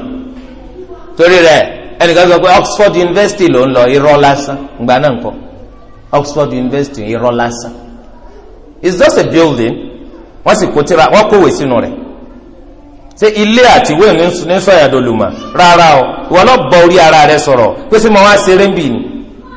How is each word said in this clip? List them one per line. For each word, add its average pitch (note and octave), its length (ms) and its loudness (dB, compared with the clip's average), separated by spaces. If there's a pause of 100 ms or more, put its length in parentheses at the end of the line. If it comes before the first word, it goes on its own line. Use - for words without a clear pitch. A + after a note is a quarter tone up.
(1160)
Torí F3 180 2 (120)
rẹ̀, D3 140 4 (380)
ẹnìkan E3+ 300 2
sọ E3+ 100 4
pé F3+ 100 0 (100)
Oxford G3+ 360 0
University F3 520 -2
ló C3 180 0
ń C3+ 80 -2
lọ, B2 140 2
irọ́ C#3+ 340 2
lásán. C#3 360 -2 (240)
Ìgbà B2 180 0
náà D3 120 0
ńkọ́? A2+ 200 -8 (800)
Oxford C#3+ 420 -4
University, B2+ 480 -6 (120)
irọ́ A#2+ 180 -2
lásán. A#2+ 400 -6 (1080)
It's F3+ 180 -4
just D4 180 2
a F#3+ 60 2
building. C3+ 520 -2 (680)
Wọ́n F#3 100 0
sì F#3 120 -2
kó D3 160 -2
tírà, D#3 280 0
wọ́n G#3 180 2
kówè F#3+ 220 4
sínú C3 300 -4
rẹ̀. - 120 -8 (1300)
Ṣé G#3+ 160 2
ilé G#3+ 260 0 (140)
àti - 180 0
ìwé F3+ 200 2
ní, E3 120 0 (220)
ní F#3 140 -2
sọ̀yà F3 280 4
dolùmọ̀? A#2 400 -2 (260)
Rárá F3 320 4 (120)
o. B2+ 40 2 (280)
Ìwọ F3+ 140 2
lọ B3+ 80 4 (180)
bọ F3 140 4
orí F3+ 140 4
ara D#3+ 280 4
rẹ D3+ 100 2
sọ̀rọ̀ B2 360 0 (180)
pé A3 60 4
ṣé A3 140 2
mo G3+ 80 2
wá G3+ 160 4 (100)
ṣeré G3 220 2
ń F#3+ 80 -4
bì D3+ 140 -4
ni? A2+ 100 -4 (580)